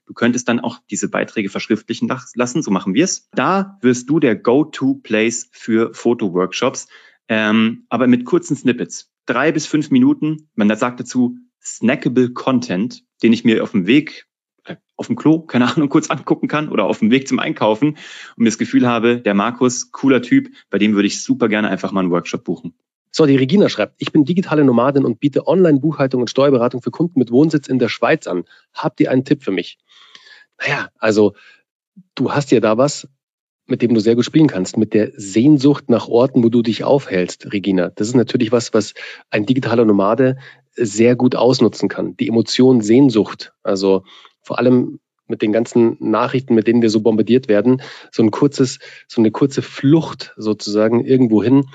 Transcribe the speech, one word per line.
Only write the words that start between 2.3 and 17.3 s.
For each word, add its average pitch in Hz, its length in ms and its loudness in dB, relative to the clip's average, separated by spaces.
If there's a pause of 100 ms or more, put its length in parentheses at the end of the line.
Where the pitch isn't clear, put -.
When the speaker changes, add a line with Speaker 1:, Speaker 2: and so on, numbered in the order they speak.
Speaker 1:
lassen. 123 280 -4
So 104 80 -6
machen 95 240 -2
wir's. 175 400 -2
Da 190 460 -2
wirst 123 280 0
du 160 100 0
der 120 160 2
Go-To-Place 127 1160 -2
für 113 420 -2
Fotoworkshops. 113 920 -2 (400)
Ähm, 110 640 0
aber 123 180 0
mit 123 180 2
kurzen 170 300 -2
Snippets. - 560 -4 (160)
Drei 131 240 0
bis - 160 -4
fünf - 240 -2
Minuten. 147 640 2
Man 107 200 0
sagt 123 240 -4
dazu 123 380 -2 (260)
snackable 123 720 -2
Content, 123 720 -4 (180)
den 117 120 4
ich 110 100 -2
mir 110 180 2
auf - 80 -6
dem 92 160 -2
Weg, - 400 0 (400)
äh, 87 120 -16 (180)
auf - 120 -12
dem - 100 -4
Klo, 160 240 2
keine 123 340 -2
Ahnung, 143 140 0
kurz 156 200 0
angucken 151 380 -4
kann 151 220 -4
oder 104 160 0
auf - 140 -2
dem 110 120 2
Weg 135 160 2
zum 127 120 -4